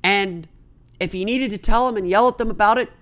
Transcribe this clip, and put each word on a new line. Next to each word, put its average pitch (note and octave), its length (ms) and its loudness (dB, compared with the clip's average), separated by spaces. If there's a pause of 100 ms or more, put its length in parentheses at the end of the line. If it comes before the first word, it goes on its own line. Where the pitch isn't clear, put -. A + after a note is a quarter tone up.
And F#3+ 420 0 (540)
if F#3 160 -6
you F#3 80 -4
needed B3 260 -2
to G#3 80 -8
tell A#3+ 300 2
them A#3 80 -4
and F#3 120 -4
yell G#3+ 200 4
at B3 100 -4
them A3+ 100 -4
about G#3+ 300 2
it, A#3+ 240 -6